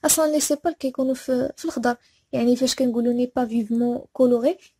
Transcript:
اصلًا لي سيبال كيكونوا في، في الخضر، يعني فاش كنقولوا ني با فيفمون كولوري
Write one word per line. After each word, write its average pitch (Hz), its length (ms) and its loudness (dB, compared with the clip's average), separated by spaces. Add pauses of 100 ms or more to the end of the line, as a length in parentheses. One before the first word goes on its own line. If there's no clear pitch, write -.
اصلًا 311 260 2
لي 302 80 2
سيبال 302 340 -2
كيكونوا 262 400 -2
في، 254 440 -2
في - 80 -12
الخضر، 247 300 -2 (380)
يعني 240 220 4
فاش 247 200 -2
كنقولوا 240 380 0
ني 247 220 -2
با 240 100 0
فيفمون 233 560 -2 (120)
كولوري 254 440 2 (220)